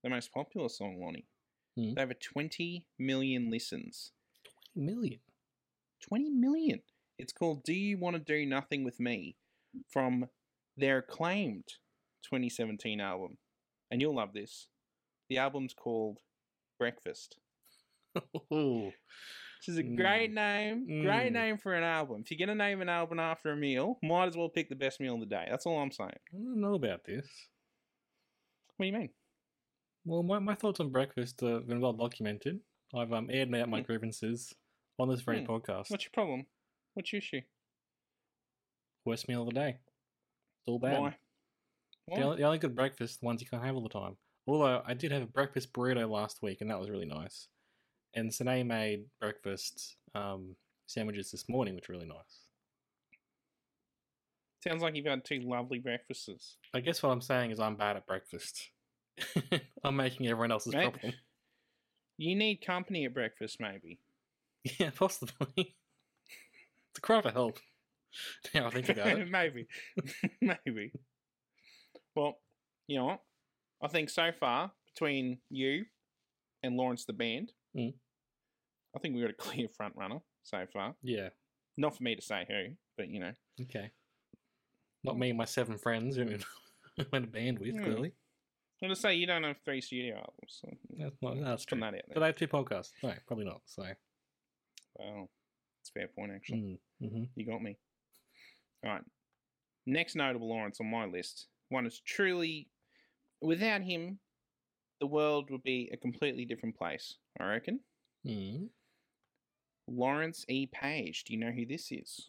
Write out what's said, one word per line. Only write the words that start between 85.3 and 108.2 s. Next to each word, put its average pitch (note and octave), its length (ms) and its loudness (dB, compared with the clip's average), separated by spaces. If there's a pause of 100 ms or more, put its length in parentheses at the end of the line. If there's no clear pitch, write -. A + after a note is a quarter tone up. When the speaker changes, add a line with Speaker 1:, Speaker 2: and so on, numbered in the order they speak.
Speaker 2:
and A#2+ 60 2
my A2+ 80 2
seven A#2 320 0
friends A#2 400 0
who B2 80 2
<laughs> - 720 -8
we D3 160 -2
went C3 140 2
a - 20 -10
band A2+ 300 -2
with, G#2 180 -4
Speaker 1:
Hmm. G#3 60 -4
Speaker 2:
clearly. A#2+ 300 0 (680)
Speaker 1:
I'm F#3+ 80 -4
gonna F#3+ 80 0
say F#3+ 200 4
you F3 100 4
don't E3+ 160 4
have D3 220 0
three C3+ 180 0
studio B2 320 -4
albums. - 480 -14
So - 60 -12 (280)
Speaker 2:
That's D3 240 -6
not, B2+ 200 -2
that's B2+ 260 -2
Speaker 1:
putting B2 160 -2
Speaker 2:
true. A2 80 -2
Speaker 1:
that G2 80 -8
out - 80 -10
Speaker 2:
But - 80 -16
Speaker 1:
there. D#3+ 60 4
Speaker 2:
they D#3 80 6
have D#3 80 2
two D#3+ 120 0
podcasts. A#2+ 440 -2 (100)
No, B2+ 100 -2 (140)
probably A2 200 -4
not, - 200 -8
so. - 160 -12 (1120)
Speaker 1:
Well, G2+ 320 -10 (520)
it's - 100 -20
a - 80 -10
fair F#2+ 80 -4
point, G2+ 260 -8
actually. G2+ 460 -6 (240)
Speaker 2:
Mm, A2+ 60 -6
mm-hmm. A2+ 160 -4 (100)
Speaker 1:
You A2+ 120 -6
got A2 140 -4
me. G2+ 160 -8 (1080)
All A2 80 0
right. F#2+ 100 -2 (840)
Next D#3 280 2
notable B2+ 340 2
Lawrence A2 320 -2
on A2 80 -2
my A2+ 180 0
list, - 420 -6 (200)
one B2+ 160 0
is A2+ 220 -6
truly, F3 640 0 (720)
without G3 400 4
him, F3+ 380 -2 (800)
the C#3+ 80 0
world D3 420 4
would C3 140 -6
be B2+ 280 0
a - 40 -8
completely B2+ 480 -2
different A#2 340 -4
place, D#2 380 -4 (240)
I F#2 60 -2
reckon. A#2+ 340 0 (440)